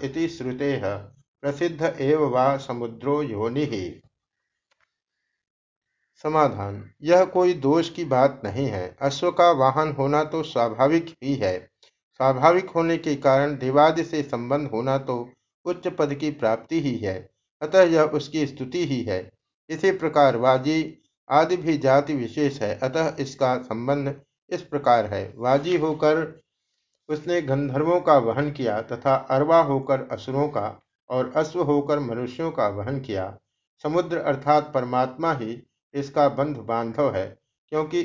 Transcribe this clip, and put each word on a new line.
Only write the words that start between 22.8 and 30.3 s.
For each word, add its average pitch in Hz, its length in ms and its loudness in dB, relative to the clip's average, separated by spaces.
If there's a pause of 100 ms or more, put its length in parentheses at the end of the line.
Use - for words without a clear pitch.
अतः 151 400 -2
इसका 131 420 -2
संबंध 135 520 -4 (360)
इस 175 140 -6
प्रकार 120 420 2
है। 98 320 -6
वाजी 143 380 2
होकर 156 640 0 (680)
उसने 156 340 -4
गंधर्वों 143 580 0
का 170 180 6
वहन 123 340 0
किया 117 300 -2
तथा 123 320 -2 (160)
अरवा 147 320 4
होकर 135 460 0
असुरों 131 400 -4